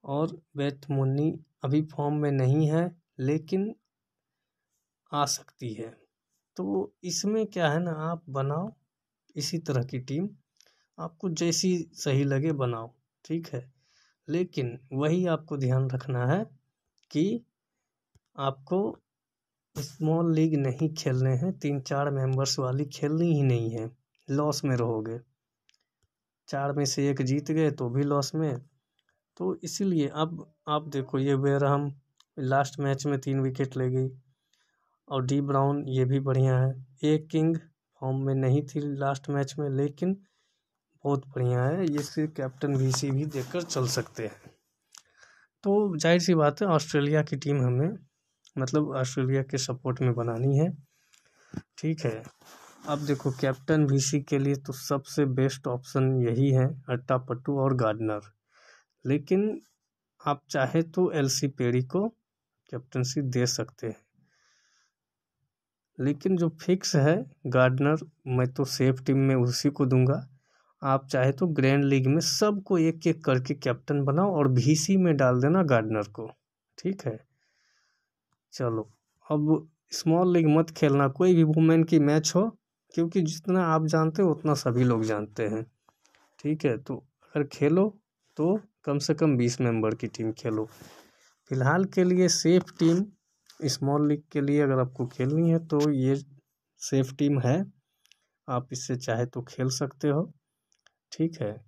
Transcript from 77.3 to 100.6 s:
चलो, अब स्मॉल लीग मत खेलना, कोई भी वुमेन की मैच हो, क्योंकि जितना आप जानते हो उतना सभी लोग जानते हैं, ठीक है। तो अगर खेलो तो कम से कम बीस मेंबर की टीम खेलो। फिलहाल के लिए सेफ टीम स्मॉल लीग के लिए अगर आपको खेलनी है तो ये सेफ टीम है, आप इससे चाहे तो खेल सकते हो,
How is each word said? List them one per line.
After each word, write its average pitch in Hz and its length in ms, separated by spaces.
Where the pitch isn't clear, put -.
चलो, 113 360
अब 151 420
स्मॉल 175 400
लीग 170 160
मत 160 220
खेलना, 139 380
कोई 180 260
भी 165 100
वुमेन 160 400
की 165 160
मैच 151 360
हो, 208 120
क्योंकि 170 280
जितना 180 440
आप 160 200
जानते 160 360
हो 180 80
उतना 151 260
सभी 123 280
लोग 113 200
जानते 107 440
हैं, 110 160
ठीक 151 260
है। 120 140
तो - 180
अगर 147 240
खेलो 170 400
तो 180 200
कम 143 140
से 151 160
कम 151 220
बीस 120 240
मेंबर 113 340
की 117 140
टीम 110 240
खेलो। 110 360
फिलहाल 139 360
के 185 180
लिए 180 260
सेफ 175 480
टीम 175 260
स्मॉल 143 420
लीग 147 140
के 147 80
लिए 143 200
अगर 135 200
आपको 127 280
खेलनी 156 420
है 165 160
तो 151 240
ये 135 260
सेफ 135 340
टीम 143 260
है, 139 240
आप 147 240
इससे 131 260
चाहे 120 280
तो 123 180
खेल 131 260
सकते 139 380
हो, 147 240